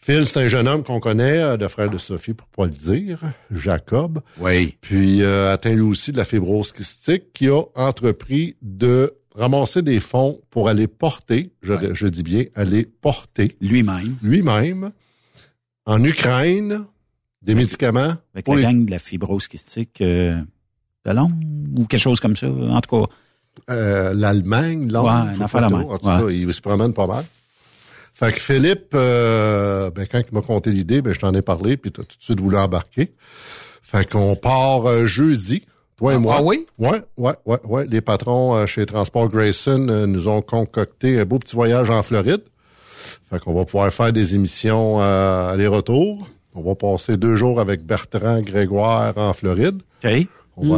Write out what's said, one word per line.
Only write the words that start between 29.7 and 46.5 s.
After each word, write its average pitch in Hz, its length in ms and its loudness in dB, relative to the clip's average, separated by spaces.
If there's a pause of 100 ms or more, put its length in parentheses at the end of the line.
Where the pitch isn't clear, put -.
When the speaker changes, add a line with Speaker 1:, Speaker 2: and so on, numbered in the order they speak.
Speaker 1:
ben, 95 200 -8
quand 120 100 0
il 113 140 -6
m'a 107 80 0
conté 107 280 -2
l'idée, 101 320 0
ben, 117 100 -2
je - 80 -4
t'en 95 140 0
ai 95 80 2
parlé, 98 340 -2
puis 107 160 -10
t'as - 100 -14
tout - 160 -18
de - 40 -20
suite 104 180 -2
voulu 98 160 2
embarquer. 98 560 -2 (720)
Fait 98 260 -2
qu'on 101 280 2
part, 131 500 2
euh, 117 200 4
jeudi, 120 580 0 (320)
toi 135 160 0
et 135 40 4
Speaker 2:
Ah, - 20 4
Speaker 1:
moi. 117 200 2
Speaker 2:
ah 143 40 2
oui ? 302 240 0 (120)
Speaker 1:
Ouais, 151 240 0 (140)
ouais, 123 180 0 (120)
ouais, 117 180 0
ouais. 120 240 -4
Les 113 120 0
patrons, 123 560 0
euh, 107 100 2
chez 104 200 -2
Transport 110 420 -2
Grayson, 110 600 0
euh, 107 180 0
nous 95 220 -2
ont 107 140 0
concocté 117 800 -2
un 104 40 2
beau 113 140 -2
petit - 180 -10
voyage 117 340 2
en 110 120 2
Floride. 120 400 0 (880)
Fait 92 100 -6
qu'on 85 140 -4
va 90 100 2
pouvoir 98 280 0
faire 117 200 0
des 101 220 0
émissions, 107 680 0
euh, 95 520 2
aller-retour. 117 720 0 (280)